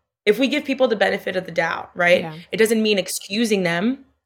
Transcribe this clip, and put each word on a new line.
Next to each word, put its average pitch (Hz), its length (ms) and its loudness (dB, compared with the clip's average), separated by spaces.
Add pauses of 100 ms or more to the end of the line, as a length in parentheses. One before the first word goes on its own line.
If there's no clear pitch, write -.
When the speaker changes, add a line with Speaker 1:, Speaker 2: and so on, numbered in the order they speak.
(260)
Speaker 1:
If 208 140 4
we 269 80 4
give 285 160 -2
people 262 240 0
the 226 80 0
benefit 196 400 -2
of 180 100 -4
the 170 60 -12
doubt, 165 440 -4
right? 175 260 4
Speaker 2:
Yeah. 160 140 -10 (180)
Speaker 1:
It 190 40 -6
doesn't 220 240 4
mean 214 160 2
excusing 202 680 -2
them. 180 420 -2 (200)